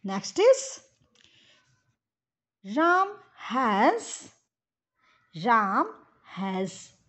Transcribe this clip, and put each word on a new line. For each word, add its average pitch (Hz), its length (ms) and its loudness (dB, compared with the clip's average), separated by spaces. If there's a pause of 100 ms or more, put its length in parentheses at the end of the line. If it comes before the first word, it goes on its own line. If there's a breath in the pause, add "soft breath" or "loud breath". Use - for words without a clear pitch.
Next 190 340 -8
is 494 240 6 (2000 soft breath)
Ram 339 440 2 (400)
has, 247 800 0 (1040)
Ram 220 560 0 (460)
has 190 420 -6 (300)